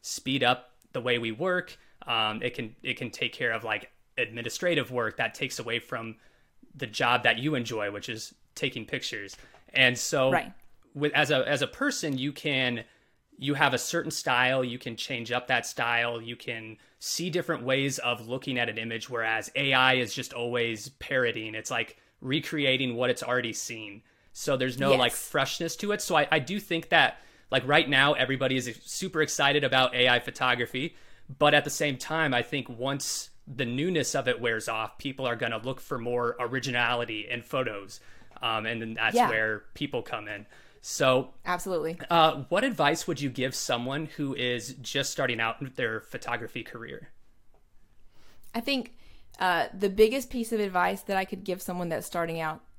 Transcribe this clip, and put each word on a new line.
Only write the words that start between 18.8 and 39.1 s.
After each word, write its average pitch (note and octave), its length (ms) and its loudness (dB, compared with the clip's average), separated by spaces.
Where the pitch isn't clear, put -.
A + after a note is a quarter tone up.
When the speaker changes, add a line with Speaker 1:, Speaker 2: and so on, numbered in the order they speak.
Speaker 1:
whereas A2+ 460 -2
A C#3 180 2
I C3 220 6
is A#2+ 180 0
just C3 200 -8
always A#2+ 560 -2
parroting. A2+ 680 -2
It's, A2 160 -8
like, A#2 260 -2
recreating C3+ 760 0
what B2 140 2
it's B2 140 0
already A#2+ 300 0
seen. A2 500 -10
So - 220 0
there's B2+ 240 -2
no, C3+ 120 4
like, B2 200 6
Speaker 2:
Yes. - 160 -6
Speaker 1:
freshness D#3 500 -2
to G3+ 140 -4
it. G3+ 100 0
So F3 140 0
I, D3 160 6
I D#3+ 80 6
do F#3 200 -2
think E3 300 -4
that, D3 320 4
like, B2+ 180 2
right D3 220 6
now, C#3+ 240 6
everybody C3 420 2
is A#2+ 300 -2
super E3 360 -2
excited C#3+ 420 4
about B2+ 320 4
A B2 120 6
I A#2+ 120 6
photography, B2+ 760 -2
but D3 160 8
at D3 100 8
the D3 60 -4
same C#3+ 280 0
time, D#3 360 0
I A#2+ 80 4
think C3 280 -4
once C3+ 600 -4
the C#3 180 -4
newness D3 500 0
of B2+ 120 2
it A#2+ 120 2
wears A2+ 300 -2
off, A2 300 -4
people C3+ 260 -4
are A#2+ 100 2
gonna A2+ 220 -2
look B2 240 -6
for C3+ 160 -6
more A#2+ 420 -2
originality A#2+ 880 0
in B2 120 -6
photos. G#2+ 580 -4
Um, A2 240 0
and A2+ 160 -2
then A2+ 120 -6
that's A2+ 220 2